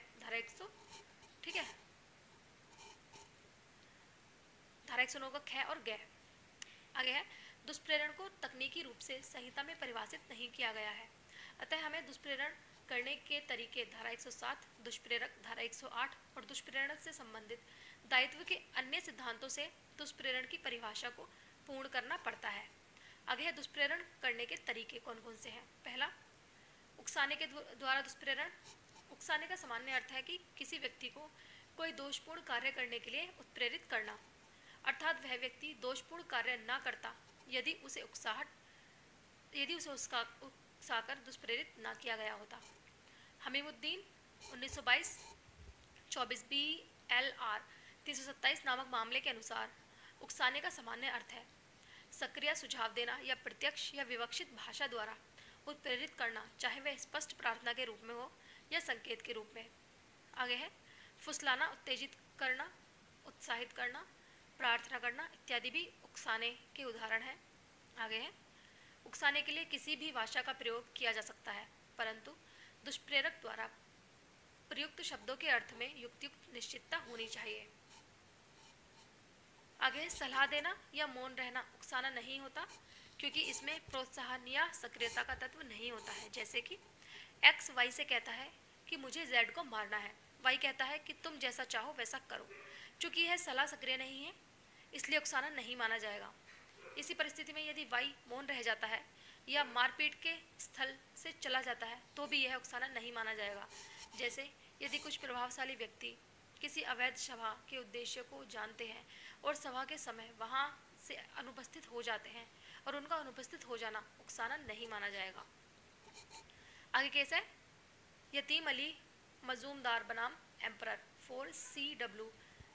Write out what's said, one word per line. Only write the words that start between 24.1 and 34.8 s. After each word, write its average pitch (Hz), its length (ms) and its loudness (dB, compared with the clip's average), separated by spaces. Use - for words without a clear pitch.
करने 240 240 2
के - 120 -4
तरीके 226 420 -4
कौन 226 220 -8
कौन 226 160 -10
से 240 120 -6
हैं। 202 140 -12
पहला, 254 220 0
उकसाने 285 360 4
के 311 100 0
द्व-, 285 300 -6
द्वारा 262 260 6
दुष्प्रेरण। 277 500 0
उकसाने 311 360 2
का 370 100 -2
सामान्य 254 340 -4
अर्थ 254 200 2
है 262 100 -2
कि 349 180 -4
किसी 285 200 -4
व्यक्ति 262 320 -4
को 302 200 -12
कोई 330 160 0
दोषपूर्ण 311 500 -6
कार्य 254 280 2
करने 240 280 0
के 226 120 -8
लिए 311 160 0
उत्प्रेरित - 520 0
करना, 214 260 2